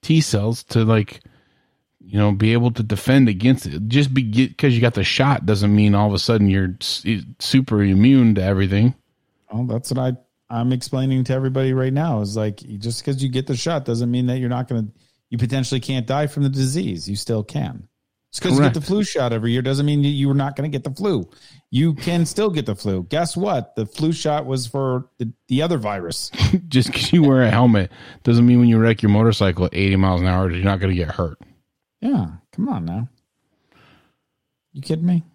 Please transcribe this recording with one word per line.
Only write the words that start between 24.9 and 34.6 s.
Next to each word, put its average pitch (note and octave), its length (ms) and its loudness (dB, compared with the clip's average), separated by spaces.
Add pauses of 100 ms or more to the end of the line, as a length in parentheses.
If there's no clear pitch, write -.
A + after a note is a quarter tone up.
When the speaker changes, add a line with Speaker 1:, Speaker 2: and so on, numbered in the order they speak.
Speaker 2:
the, A2+ 120 -6 (160)
the C3 140 0
other E3 160 0
virus. G2+ 540 -6 (180)
Speaker 1:
<laughs> F3+ 180 0
Just B2+ 260 0
'cause - 200 -2
you E3+ 100 6
wear C3+ 200 6
a A2+ 60 4
helmet A2 420 4 (320)
doesn't A#2+ 220 4
mean B2 140 6
when A#2+ 80 6
you A2+ 100 6
wreck A2+ 240 2
your G#2+ 80 4
motorcycle G2+ 560 2
at - 80 -4
eighty F#2+ 220 0
miles F#2+ 260 2
an F2+ 60 0
hour F#2 220 0
that E2+ 60 -4
you're F2+ 100 -4
not G2 160 0
gonna F#2+ 120 0
get E2+ 180 -2
hurt. E2 280 -6 (600)
Speaker 2:
Yeah, G#3+ 260 -2 (240)
come G#3 180 -4
on G#2 160 -6
now. G2+ 220 -6 (1700)